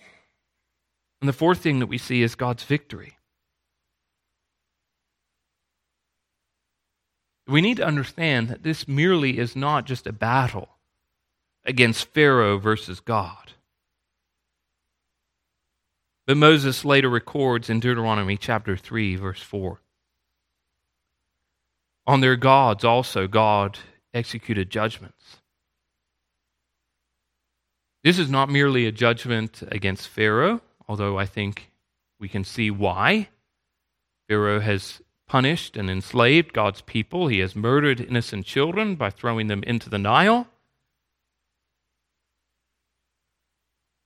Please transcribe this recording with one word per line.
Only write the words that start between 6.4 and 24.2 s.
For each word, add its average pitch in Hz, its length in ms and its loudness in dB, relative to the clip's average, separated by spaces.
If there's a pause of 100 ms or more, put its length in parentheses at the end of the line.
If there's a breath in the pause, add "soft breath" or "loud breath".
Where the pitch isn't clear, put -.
We 143 140 4
need 220 160 2
to 180 100 -2
understand 143 640 -2
that - 140 -10
this 156 220 -6
merely 143 540 0
is 120 160 -4
not 139 300 -2
just 135 200 -8
a - 60 -10
battle 113 680 -2 (840)
against 123 500 2
Pharaoh 127 460 4
versus 107 400 -2
God. 101 540 -6 (2750)
But 135 100 2
Moses 147 480 4
later 139 260 4
records 120 600 -2
in 113 100 0
Deuteronomy 110 560 -2
chapter 104 400 -4
three, 104 400 -6
verse 92 260 -10
four, 95 400 -10 (2250)
"On 135 140 4
their 131 160 4
gods 131 480 4
also 117 440 2
God 104 520 2 (340)
executed 110 560 -6